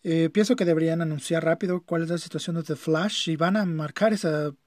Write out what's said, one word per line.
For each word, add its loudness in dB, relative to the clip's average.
Eh, 2
pienso 4
que 0
deberían 2
anunciar -2
rápido 0
cuál -2
es -4
la -2
situación -6
de -4
The -4
Flash, 0
si -2
van 2
a 0
marcar 0
esa -2